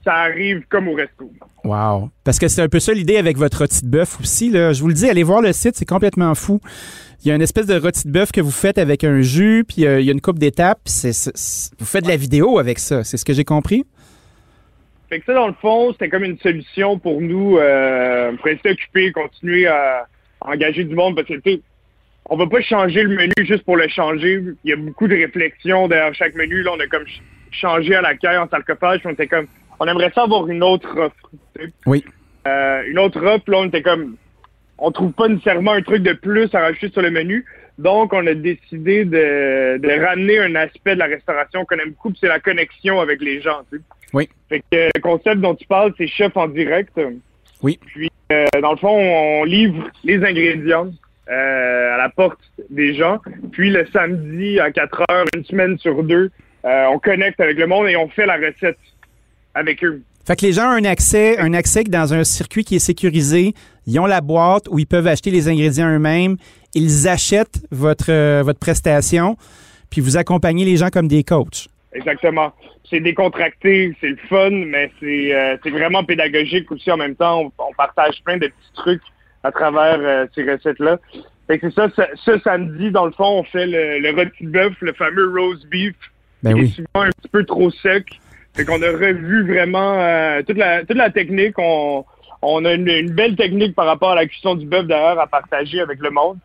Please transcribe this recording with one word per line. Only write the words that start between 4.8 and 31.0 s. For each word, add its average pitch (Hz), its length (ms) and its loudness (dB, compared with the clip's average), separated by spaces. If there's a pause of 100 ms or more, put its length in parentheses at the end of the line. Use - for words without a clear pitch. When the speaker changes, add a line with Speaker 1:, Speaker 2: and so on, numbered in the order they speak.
Speaker 2:
vous 156 60 0
le 170 80 2
dis, 185 120 2
allez 175 140 4
voir 185 200 4
le 202 120 4
site, 233 220 0
c'est - 120 -4
complètement 180 460 0
fou. 202 260 -2 (640)
Il - 40 0
y 151 40 2
a 151 40 2
une 151 80 2
espèce 214 240 0
de 190 120 2
rôti 160 280 -2
de 143 40 -8
bœuf 185 200 2
que 196 100 0
vous 147 80 0
faites 196 300 0
avec 143 240 2
un 143 180 4
jus, 196 460 4
puis, 160 180 0
euh, 139 140 4
il 135 80 2
y - 20 2
a - 40 4
une 139 80 -2
coupe 175 180 -2
d'étapes, 170 460 2
puis - 60 -6
c'est, 120 220 -2
c'est, - 240 -4
c'est, - 400 -10
vous 113 80 -12
faites 190 180 -2
de 170 60 -2
la 170 80 2
vidéo 147 400 2
avec 123 220 0
ça, 123 240 -2
c'est - 140 -8
ce - 60 -6
que 143 100 0
j'ai 139 100 2
compris ? 156 420 0 (1200)
Speaker 1:
Fait 165 120 -8
que - 60 -18
ça, 247 100 0
dans 254 120 4
le 190 60 -4
fond, 226 380 0
c'était 180 180 -6
comme 190 140 -2
une 185 160 -6
solution 190 580 -2
pour 160 240 -4
nous, 185 380 2
euh, 127 800 2
pour - 80 -8
rester 156 260 0
occupés, 190 400 0
continuer 175 560 -2
à 135 400 0 (320)
engager 156 440 -4
du 160 120 -6
monde, 180 200 0
parce 151 120 -4
que, 165 80 -10
tu 139 60 -14 (160)
sais, - 40 -8 (680)
on 156 100 -4
va 175 100 2
pas 226 140 2
changer 196 420 0
le 208 120 0
menu 180 180 0 (120)
juste 175 200 -2
pour 175 120 2
le 165 100 2
changer. 165 540 -2 (220)
Il - 80 -6
y - 20 2
a 147 40 -2
beaucoup 151 300 -4
de 196 80 2
réflexions 175 720 -2
derrière 156 280 0
chaque 165 180 -2
menu. 165 300 -4
Là, 180 120 -2
on 160 40 -10
a 143 80 -4
comme 151 180 -4
ch-, - 160 -20 (300)
changé 165 420 0
à 185 80 4
la 151 140 0
caille 175 220 0
en 170 100 -2
sarcophage, 180 540 -2
puis 180 80 -10
on - 40 -6
était 147 140 -4
comme, 160 180 -2 (340)
on 160 60 -2
aimerait 175 300 0
ça 240 80 2
avoir 208 240 0
une 170 160 -2
autre 185 340 0
offre, 156 320 -6 (260)